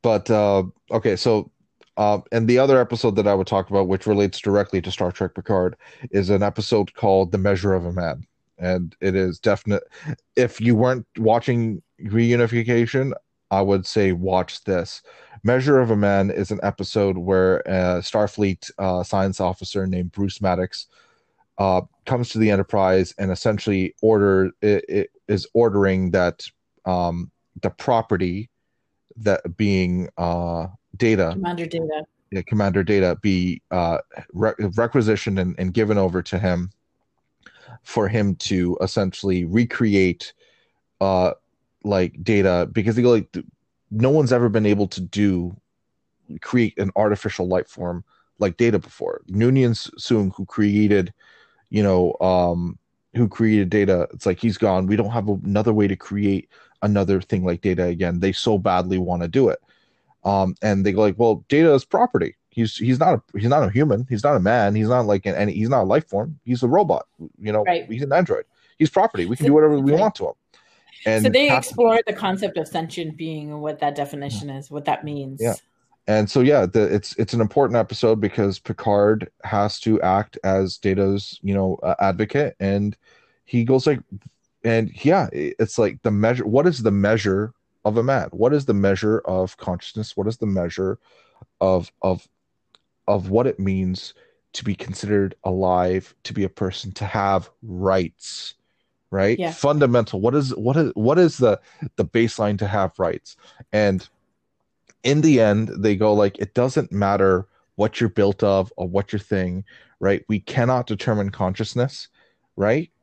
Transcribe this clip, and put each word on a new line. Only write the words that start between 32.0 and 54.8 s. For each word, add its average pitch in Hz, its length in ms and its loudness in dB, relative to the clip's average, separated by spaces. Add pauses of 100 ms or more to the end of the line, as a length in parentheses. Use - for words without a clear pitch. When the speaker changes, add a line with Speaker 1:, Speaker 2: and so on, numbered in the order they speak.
Speaker 1:
Yeah, 95 120 -6
Commander 98 420 0
Data 92 380 2
be, 90 380 0 (100)
uh, 85 280 0 (340)
re-, 101 200 0 (240)
requisitioned 110 600 0
and, 90 200 -2
and 92 160 -4
given 107 240 2
over 92 240 0
to - 160 -6
him 92 320 -2 (1120)
for 104 260 -2
him 101 280 0
to 90 440 -2
essentially 92 640 -2
recreate, 101 880 0 (680)
uh, 92 320 2 (520)
like, 95 380 -2
Data, 95 500 2
because 110 240 0
they 123 60 0
go, 120 80 6
like, 113 220 2
th-, - 140 -10 (440)
no 117 200 2
one's 143 220 4
ever 120 160 4
been 107 180 2
able 104 220 2
to - 120 -12
do, 92 560 -2 (840)
create 120 380 -2
an 95 180 -2
artificial 104 520 -2
life 92 200 -2
form 87 360 -10 (340)
like 98 180 -2
Data 113 220 2
before. - 520 -10
Noonien 123 420 2
S-, - 260 -6
Soong, 101 360 0
who 98 120 -10
created, 104 680 2 (580)
you 104 120 0
know, 92 380 2
um, 87 580 0 (360)
who 117 140 2
created 107 420 2
Data, 98 420 2
it's - 140 -8
like, 92 120 0
he's 110 200 -2
gone. 95 280 2